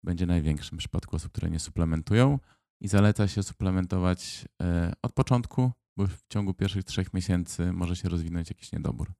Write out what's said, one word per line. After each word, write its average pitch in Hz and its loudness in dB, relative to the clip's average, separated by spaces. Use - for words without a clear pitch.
będzie 87 -2
największym 78 0
w - -10
przypadku - -6
osób, - -4
które - -4
nie 82 -2
suplementują. 101 2
I - -4
zaleca 104 6
się 98 0
suplementować, 92 -2
e, 85 0
od 123 -4
początku, 127 2
bo 98 2
w 80 -6
ciągu 101 -2
pierwszych 98 -2
trzech - -4
miesięcy 90 0
może 87 -2
się 87 -4
rozwinąć 82 -4
jakiś - -14
niedobór. - -4